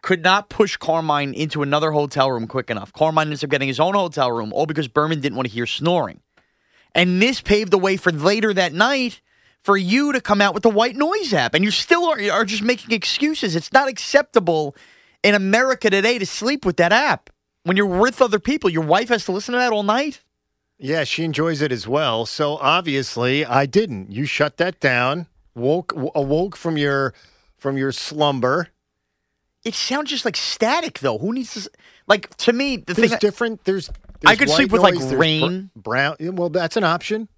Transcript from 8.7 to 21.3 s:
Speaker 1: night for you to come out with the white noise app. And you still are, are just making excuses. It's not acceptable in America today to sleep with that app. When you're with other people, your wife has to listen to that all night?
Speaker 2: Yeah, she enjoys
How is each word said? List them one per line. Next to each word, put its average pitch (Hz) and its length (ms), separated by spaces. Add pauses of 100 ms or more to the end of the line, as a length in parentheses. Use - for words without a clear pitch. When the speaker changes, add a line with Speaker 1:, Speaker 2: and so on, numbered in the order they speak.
Speaker 1:
night 247 480 (420)
for 196 140
you 240 340
to 262 80
come 202 220
out 202 140
with 208 80
the 226 80
white 233 240
noise 320 400
app. 127 180
And 165 100
you 208 60
still 339 400
are, 285 100 (120)
are 208 140
just 208 180
making 233 320
excuses. 262 600
It's - 160
not 269 160
acceptable 180 880 (460)
in 208 140
America 220 520
today 202 300
to 196 80
sleep 269 400
with 175 120
that 175 140
app. 247 380 (340)
When 185 140
you're 208 80
with 208 380
other 208 160
people, 285 320
your 160 120
wife 196 260
has 233 160
to 196 60
listen 208 220
to 247 60
that 247 120
all 208 120
night? 254 380 (580)
Speaker 2:
Yeah, 147 240
she 156 200
enjoys 160 380